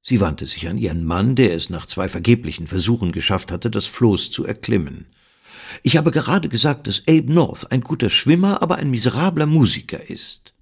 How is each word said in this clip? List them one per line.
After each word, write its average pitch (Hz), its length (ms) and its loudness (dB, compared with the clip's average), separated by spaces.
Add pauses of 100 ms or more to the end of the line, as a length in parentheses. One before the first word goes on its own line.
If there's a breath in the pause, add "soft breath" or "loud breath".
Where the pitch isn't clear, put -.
Sie 120 200 2
wandte 78 260 -2
sich - 220 -8
an 98 100 -4
ihren 85 260 -2
Mann, 95 320 2
der 117 180 4
es 82 140 -6
nach 85 160 -10
zwei 92 240 -6
vergeblichen 87 580 -2
Versuchen 92 460 -2
geschafft 90 400 -4
hatte, 92 180 -4
das 107 160 -4
Floß - 440 0
zu - 160 -6
erklimmen. 85 600 -4 (760 loud breath)
"Ich 139 160 4
habe 151 120 4
gerade 151 380 0
gesagt, 139 380 0
dass 101 200 -4
Abe 160 240 4
North - 400 0
ein 127 120 0
guter 127 260 -2
Schwimmer, 175 540 4
aber 165 140 0
ein 147 140 -2
miserabler 151 560 0
Musiker - 600 2
ist." - 540 -12